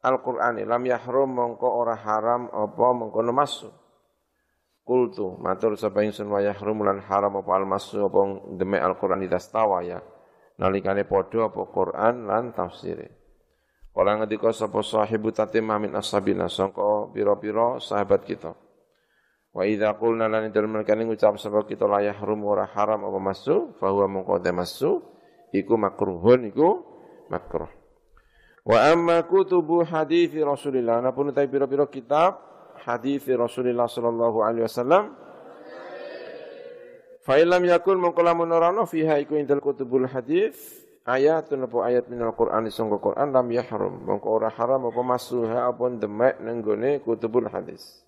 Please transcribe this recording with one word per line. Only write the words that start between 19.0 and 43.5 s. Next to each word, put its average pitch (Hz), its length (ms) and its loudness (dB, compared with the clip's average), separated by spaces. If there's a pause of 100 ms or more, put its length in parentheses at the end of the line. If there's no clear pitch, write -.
Wa 92 80 -2
idza 104 320 0
qulna 113 320 0
lan 110 240 -2
dalem 107 240 0
nalikane 107 320 0
ngucap 107 320 2
sapa 104 240 0
kita 101 240 -4
la 101 160 2
yahrum 104 400 -4
ora 101 240 0
haram 104 400 -2
apa 98 80 -4
masu, 139 640 -2
fa 95 80 0
huwa 98 160 2
mongko 95 400 0
te 90 80 0
masu, 131 480 -2 (480)
iku 101 320 0
makruhun, 101 720 2
iku 175 320 2 (480)
makruh. 85 400 -6 (960)
Wa 117 240 6
amma 170 320 4
kutubu 175 560 2
hadithi 156 640 0
Rasulillah, 131 560 0
anapun 131 320 0
utai 139 160 2
pira-pira 139 400 0
kitab 147 480 0 (480)
hadithi 127 480 -2
Rasulillah 120 560 0
sallallahu 117 560 0
alaihi 113 240 0
wasallam, 160 480 0 (2000)
fa 139 160 4
illam 180 240 4
yakun 175 320 4
mongko 170 240 2
lamun 170 320 2
ora 170 240 4
ana 226 80 2
fiha 156 400 0
iku 147 160 -2
indal 139 240 0
kutubul 131 400 0
hadis, 131 800 -4 (220)
ayatun 143 580 2
apa 117 220 -4
ayat 123 240 2
minal 117 260 -4
Qur'an 113 320 2
sangka 107 320 -2
Qur'an 139 320 0
lam 123 160 4
yahrum, 107 560 -4